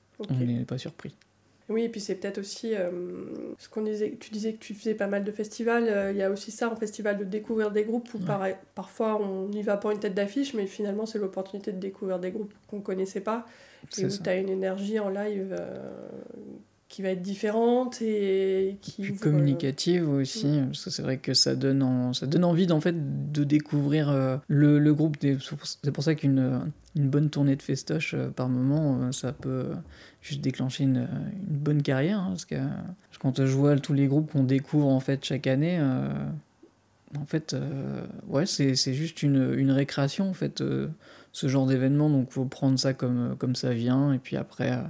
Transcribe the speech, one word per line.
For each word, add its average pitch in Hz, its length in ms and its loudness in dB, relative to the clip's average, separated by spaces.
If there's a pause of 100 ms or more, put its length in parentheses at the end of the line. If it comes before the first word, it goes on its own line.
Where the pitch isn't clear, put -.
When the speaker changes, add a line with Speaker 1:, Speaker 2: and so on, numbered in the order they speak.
(200)
Speaker 1:
Ok. 208 120 -10
Speaker 2:
on 135 40 0 (100)
n'est 120 200 0
pas 127 120 -6
surpris. - 380 -12 (540)
Speaker 1:
Oui, 226 140 0
et 226 60 -2
puis 220 100 -8
c'est 202 160 -4
peut-être 202 220 -6
aussi, 208 380 -6
euh, 180 140 -2 (720)
ce - 80 -20
qu'on - 140 -6
disait, 214 360 -2
tu - 140 -18
disais 214 220 -4
que 220 60 -14
tu - 140 -14
faisais 214 200 -4
pas 208 140 -2
mal 202 180 -2
de 208 80 -4
festivals, 226 560 -2
euh, 202 220 0
il 196 60 -2
y 196 60 0
a 190 80 0
aussi 202 180 -6
ça 226 220 -4
en 220 60 -6
festival 208 400 -2
de 202 80 -4
découvrir 214 460 -2
des 214 120 2
groupes 226 300 -2
où 214 60 -8
Speaker 2:
Ouais. 175 60 -4
Speaker 1:
pareil, 190 300 0 (180)
parfois 214 480 -2
on 190 300 -4
y 208 120 -4
va 208 120 2
pour 208 160 0
une 208 80 -2
tête 208 160 -2
d'affiche, 202 380 -2
mais 208 120 -2
finalement 208 400 -4
c'est 214 140 -6
l'opportunité 196 540 -6
de 185 60 -8
découvrir 190 400 -4
des 185 120 -4
groupes 208 220 -8 (140)
qu'on 202 120 -8
connaissait 190 400 -4
pas, 226 260 -4 (380)
et - 60 -20
Speaker 2:
C'est 190 160 -2
Speaker 1:
où 190 40 2
Speaker 2:
ça. 196 140 -4
Speaker 1:
t'as 185 160 0
une 190 80 -2
énergie 190 500 -2
en 202 120 0
live, 196 500 -4
euh, - 320 -10 (960)
qui - 140 -12
va 190 80 -2
être 185 120 -2
différente 226 800 0
et 190 800 0
qui - 200 -12
Speaker 2:
Plus 196 100 -4
Speaker 1:
ouvre, 196 160 -6
euh, 147 40 6
Speaker 2:
communicative 147 800 2
aussi, 139 380 0
Speaker 1:
Mm. 143 200 4
Speaker 2:
parce 143 180 -6
que 185 40 -6
c'est - 120 -6
vrai 135 160 -2
que - 160 -2
ça 135 240 4
donne 135 260 4
en-, 127 300 2
ça - 140 -2
donne 170 180 4
envie 175 200 4
d'en 165 140 4
fait 170 160 2 (380)
de 147 100 2
découvrir, 147 680 2
euh, 135 280 2 (100)
le, 147 320 6
le 151 140 6
groupe. 151 260 2
Des, 139 220 2
c'est - 160 -10
pour, - 100 -12
c'est - 240 -4
pour 139 140 -4
ça 160 100 4
qu'une, 139 240 4
euh, 131 200 2 (360)
une 143 140 2
bonne 147 200 4
tournée 143 280 2
de - 40 -12
festoche, 156 520 -4
euh, 131 160 -2
par 127 180 -4
moment, 131 540 2
euh, 127 100 -2
ça 127 220 -6
peut 131 380 -4 (500)
juste 139 180 -8
déclencher 131 460 -2
une, 127 220 2 (420)
une 151 80 -2
bonne 147 240 2
carrière, 147 380 0
hein, 185 100 -2
parce 180 160 -6
que 156 100 -8 (640)
quand 135 260 2
je 135 80 4
vois 143 240 6
tous 139 160 0
les 139 140 4
groupes 151 240 2
qu'on 139 140 4
découvre 135 420 2
en 131 140 4
fait 135 240 -2
chaque 135 220 -4
année, 151 340 2
euh... 135 260 2 (1120)
en 147 60 -6
fait, - 280 -4
euh... 135 520 -6 (220)
ouais, 147 180 2
c'est, 135 300 2
c'est 131 180 2
juste 156 300 -4
une... 135 340 4
une 135 140 4
récréation 139 580 0
en 185 40 -2
fait, 147 280 -4
euh, 135 260 -2 (440)
ce - 160 -4
genre 131 200 4
d'événement, 135 420 4
donc 135 220 2
faut 135 140 -2
prendre 135 340 2
ça 135 140 2
comme, 123 440 -2
comme 127 180 0
ça 127 160 0
vient, 127 400 2
et 131 60 2
puis - 200 -6
après, 131 340 -4
euh, 127 60 0 (120)